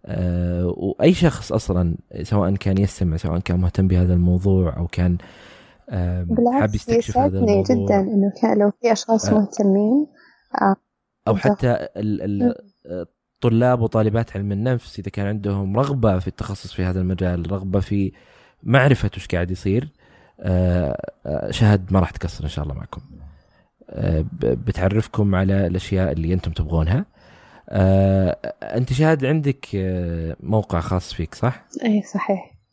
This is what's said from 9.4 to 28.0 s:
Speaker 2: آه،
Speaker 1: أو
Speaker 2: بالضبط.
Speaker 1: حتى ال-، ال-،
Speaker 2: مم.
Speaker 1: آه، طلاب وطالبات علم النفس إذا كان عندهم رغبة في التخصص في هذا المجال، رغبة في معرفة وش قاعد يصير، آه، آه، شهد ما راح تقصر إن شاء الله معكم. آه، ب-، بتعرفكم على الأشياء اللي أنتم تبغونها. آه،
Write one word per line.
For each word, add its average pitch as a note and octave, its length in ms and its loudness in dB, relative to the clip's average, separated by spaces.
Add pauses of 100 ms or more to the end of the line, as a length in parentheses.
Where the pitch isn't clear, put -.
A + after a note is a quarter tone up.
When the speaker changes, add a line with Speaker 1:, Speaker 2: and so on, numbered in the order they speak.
Speaker 2:
آه، G3 140 4 (520)
Speaker 1:
أو G#2+ 60 2
Speaker 2:
بالضبط. G3 240 2
Speaker 1:
حتى B2 140 0
ال-، G#2+ 500 -4
ال-، G2+ 220 -2
Speaker 2:
مم. A#3+ 100 2 (320)
Speaker 1:
آه، - 220 -8 (340)
طلاب A#2+ 400 4
وطالبات A2 560 0
علم G2+ 140 -4
النفس A2+ 480 -2
إذا G2 100 -8
كان G2+ 180 -4
عندهم G2+ 500 -2
رغبة A#2+ 420 2
في F2+ 80 -4
التخصص - 460 -10
في F#2 100 -4
هذا F2+ 160 -2
المجال، F2+ 520 -2
رغبة F#2+ 280 -2
في G2 320 -2 (520)
معرفة B2+ 520 2
وش - 120 -14
قاعد F2 240 -2
يصير، G#2+ 420 -2 (460)
آه، F2+ 580 0 (280)
آه، - 260 -4
شهد G2 420 2
ما F#2+ 60 4
راح E2+ 120 0
تقصر - 320 -8
إن D2 60 -4
شاء D2 140 -6
الله C#2+ 120 -6
معكم. - 260 -14 (880)
آه، D#2+ 320 -2
ب-، - 440 -2
بتعرفكم G2+ 680 -2
على F#2+ 320 2
الأشياء F2+ 440 -2
اللي E2 220 -2
أنتم F2 180 -2
تبغونها. E2 540 0 (640)
آه، F#2+ 680 4 (260)